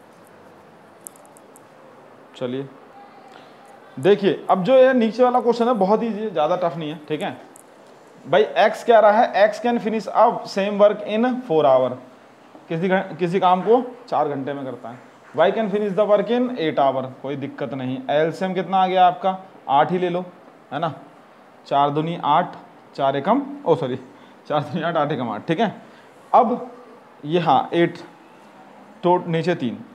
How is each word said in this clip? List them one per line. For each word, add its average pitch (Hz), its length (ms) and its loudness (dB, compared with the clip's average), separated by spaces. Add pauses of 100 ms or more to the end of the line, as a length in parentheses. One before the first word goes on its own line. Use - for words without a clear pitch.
(2250)
चलिए 131 320 -8 (1300)
देखिए, 185 500 2
अब 190 140 2
जो 247 100 2
ये 262 180 8
नीचे 233 320 2
वाला 247 160 2
question 233 280 0
है 254 60 2
बहुत 208 280 2
ईजी 214 180 -6
है, 220 100 -6
ज़्यादा 160 260 0
टफ 170 200 -2
नहीं 156 140 -8
है, 160 180 -12
ठीक 156 140 -4
है 151 180 -8 (880)
भाई। 180 140 4
एक्स 214 420 2
कह 226 140 6
रहा 208 140 8
है, 214 400 4
"X - 80 -10
can 240 180 -2
finish 208 380 -4
up 220 160 4
same 196 460 -4
work 208 180 6
in 220 280 -2
four 233 400 0
hour", 127 320 4 (720)
किसी 170 200 -4
घं-, 190 300 -2
किसी 175 220 -2
काम 180 220 2
को 240 340 2 (120)
चार 147 200 -2
घंटे 139 240 -6
में 139 120 -10
करता 120 240 -12
है। 123 100 -18 (380)
"Y 165 160 4
can 220 180 -4
finish 208 260 -4
the 208 140 2
work 202 180 2
in 247 220 0
eight 160 280 -4
hour", 131 280 0 (160)
कोई 139 140 -8
दिक्कत 139 380 -10
नहीं। 131 360 -8
एलसीएम 160 440 -2
कितना 185 220 -4
आ 190 100 4
गया 185 200 4
आपका, 190 320 0 (300)
आठ 151 220 2
ही 180 80 -2
ले 180 100 -2
लो, 180 160 -4 (480)
है 135 60 -8
ना, 160 160 -4 (720)
चार 143 240 2
दूनी 160 340 -4
आठ, 151 320 0 (380)
चार 139 220 0
एकम, 202 260 0 (240)
ओ 165 100 4
sorry, 123 200 -6 (520)
चार 143 120 -2
दूनी 139 220 -8
आठ, 165 140 -4
आठ 147 160 0
एकम 123 180 -6
आठ, 104 160 -10
ठीक 165 140 -2
है। 214 220 -2 (520)
अब 233 360 2 (540)
ये, 160 160 0
हाँ, 151 340 2
एट, 170 240 0 (1040)
तो 175 240 2
नीचे 165 280 -2
तीन। 110 300 -6 (100)